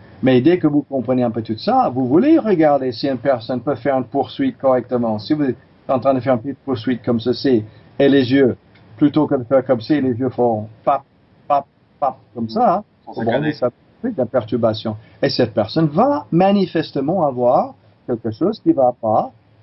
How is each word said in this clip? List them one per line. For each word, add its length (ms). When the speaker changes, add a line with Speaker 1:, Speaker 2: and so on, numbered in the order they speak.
Speaker 1:
Mais 180
dès 180
que 100
vous 160
comprenez 400
un 80
peu 100
tout 160
ça, 360
vous 140
voulez 320
regarder 540
si 160
une 80
personne 420
peut 160
faire 220
une 80
poursuite 520
correctement. 600
Si 140
vous 100
êtes 140
en 100
train 140
de 80
faire 140
une 40
petite 200
poursuite 440
comme 160
ceci, 460
et 100
les 220
yeux, 240
plutôt 300
que 80
de 80
faire 220
comme 160
ça, 120
les 200
yeux 160
font 380
pap, 200
pap, 180
pap, 180
comme 160
ça, 280
hein, 60
Speaker 2:
Sont 60
Speaker 1:
bon, 140
Speaker 2:
saccadés. 260
Speaker 1:
ça 180
fait 100
de 60
la 80
perturbation. 680
Et 80
cette 240
personne 340
va 440
manifestement 960
avoir 480
quelque 240
chose 300
qui 120
va 260
pas 320